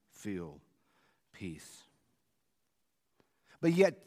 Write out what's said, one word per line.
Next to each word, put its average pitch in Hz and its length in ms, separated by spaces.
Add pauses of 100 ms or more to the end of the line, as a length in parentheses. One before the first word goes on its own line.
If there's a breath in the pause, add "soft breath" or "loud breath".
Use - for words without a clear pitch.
feel 85 520 (720)
peace. - 500 (1800 soft breath)
But 170 120
yet, 180 220 (120)